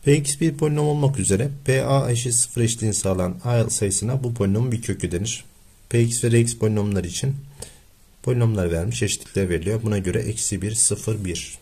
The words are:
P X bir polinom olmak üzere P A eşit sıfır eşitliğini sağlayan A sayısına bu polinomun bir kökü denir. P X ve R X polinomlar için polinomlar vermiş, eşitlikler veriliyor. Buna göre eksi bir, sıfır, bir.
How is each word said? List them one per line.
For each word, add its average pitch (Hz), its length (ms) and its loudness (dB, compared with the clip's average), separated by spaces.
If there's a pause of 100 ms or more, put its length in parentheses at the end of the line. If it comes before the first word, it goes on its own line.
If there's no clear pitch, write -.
P 143 120 6
X - 240 -2
bir 160 160 0
polinom 151 300 0
olmak 147 320 2
üzere 98 320 2 (140)
P 131 200 2
A 135 260 2
eşit 120 240 -2
sıfır - 260 0
eşitliğini 110 340 0
sağlayan 90 500 0
A 120 260 2
sayısına 113 540 -2
bu 117 100 -2
polinomun 107 380 2
bir 117 100 -4
kökü 92 300 -4
denir. 92 320 -4 (440)
P 120 140 4
X 117 220 0
ve 117 60 2
R 117 100 6
X 117 160 0
polinomlar 104 480 0
için 131 320 -4 (880)
polinomlar 113 500 2
vermiş, 87 300 -2
eşitlikler 98 460 -2
veriliyor. 90 340 0
Buna 107 160 0
göre 92 200 -2
eksi 110 440 -4
bir, 107 120 -4
sıfır, 104 500 0
bir. 85 380 -6